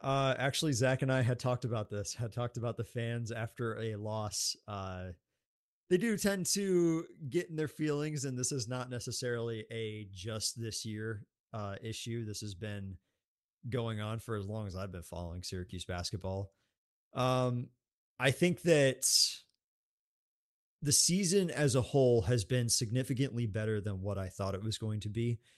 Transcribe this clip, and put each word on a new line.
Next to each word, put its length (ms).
uh, 360
actually, 360
Zach 280
and 100
I 100
had 180
talked 260
about 240
this, 240
had 180
talked 260
about 200
the 60
fans 480
after 480
a 160
loss. 600
Uh, 420
they 80
do 200
tend 300
to 580
get 200
in 60
their 120
feelings, 580
and 120
this 140
is 160
not 220
necessarily 840
a 420
just 460
this 260
year, 400
uh, 280
issue. 440
This 160
has 140
been 420
going 320
on 180
for 160
as 100
long 220
as 80
I've 160
been 120
following 400
Syracuse 420
basketball. 680
Um, 560
I 120
think 320
that 440
the 100
season 580
as 240
a 80
whole 420
has 220
been 240
significantly 800
better 340
than 200
what 180
I 100
thought 240
it 100
was 140
going 240
to 80
be, 300